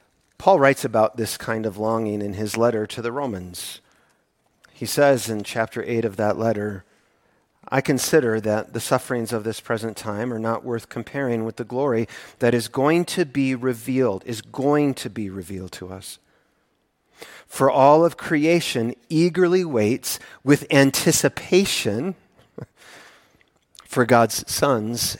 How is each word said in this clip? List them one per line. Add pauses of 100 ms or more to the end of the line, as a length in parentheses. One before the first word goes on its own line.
(380)
Paul
writes
about
this
kind
of
longing
in
his
letter
to
the
Romans. (920)
He
says
in
chapter
eight
of
that
letter, (880)
"I
consider
that
the
sufferings
of
this
present
time
are
not
worth
comparing
with
the
glory (320)
that
is
going
to
be
revealed,"
is
going
to
be
revealed
to
us. (1300)
"For
all
of
creation (160)
eagerly
waits (240)
with
anticipation (420)
<laughs> (1300)
for
God's
sons